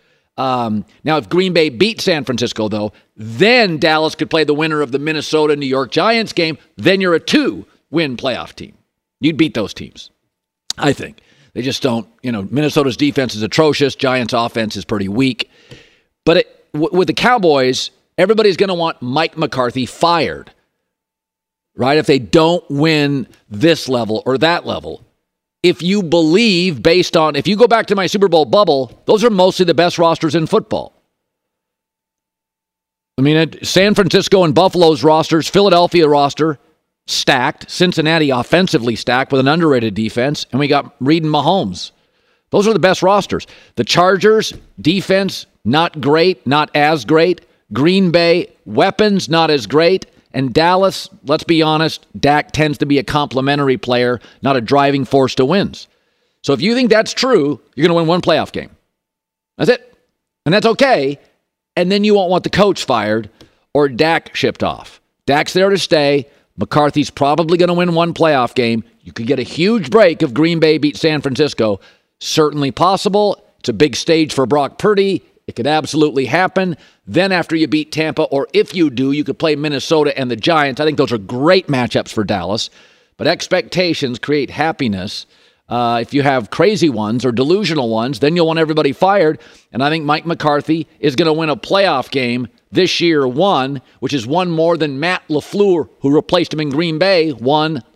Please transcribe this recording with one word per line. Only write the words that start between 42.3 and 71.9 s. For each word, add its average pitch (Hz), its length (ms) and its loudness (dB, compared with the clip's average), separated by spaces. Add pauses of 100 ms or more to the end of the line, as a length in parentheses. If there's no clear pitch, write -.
Those 202 180 2
are 226 40 2
the 202 60 2
best 170 240 0
rosters. 185 440 0 (300)
The 120 80 -2
Chargers, 196 680 2 (280)
defense, 190 680 -2 (180)
not 156 360 -2
great, 160 460 2
not 143 280 0
as 151 300 2
great. 160 420 0 (260)
Green 175 380 2
Bay, 170 420 2 (140)
weapons, 190 600 0
not 160 220 2
as 139 160 0
great. 165 400 2 (280)
And 135 180 -2
Dallas, 180 560 2 (160)
let's 147 200 -2
be 160 180 2
honest, 156 440 -2 (120)
Dak 143 340 0
tends 151 260 0
to 151 80 -2
be 143 120 2
a 123 60 -2
complimentary 139 720 0
player, 123 420 -2 (220)
not 139 140 0
a 127 40 0
driving 139 440 2
force 131 320 2
to 131 80 2
wins. 139 440 -2 (540)
So - 100 0
if 127 80 0
you 208 140 0
think 247 160 2
that's 220 220 2
true, 170 480 0 (140)
you're 143 120 0
gonna 170 120 2
win 165 80 0
one 170 160 0
playoff 147 300 0
game. 76 180 -10 (840)
That's 175 140 -2
it. - 240 -8 (500)
And 156 100 0
that's 214 120 2
okay. 196 520 0 (580)
And 180 140 0
then 202 140 0
you 208 100 4
won't 190 160 2
want 180 140 0
the - 60 -6
coach 196 340 0
fired 107 460 -2 (420)
or 143 160 2
Dak 151 460 -4
shipped - 280 -4
off. 76 380 -8 (260)
Dak's 147 260 0
there 190 180 2
to 196 80 2
stay. 143 480 0 (300)
McCarthy's 147 540 0
probably 156 480 0
gonna 175 160 2
win 180 200 0
one 170 200 0
playoff 143 400 0
game. 117 300 0 (180)
You - 100 -20
could 117 140 -8
get 135 120 0
a 123 60 -4
huge 185 460 -2
break 190 320 4
if 139 120 -2
Green 165 260 0
Bay 156 180 4
beat 143 180 -2
San 156 240 0
Francisco. 120 600 -2 (400)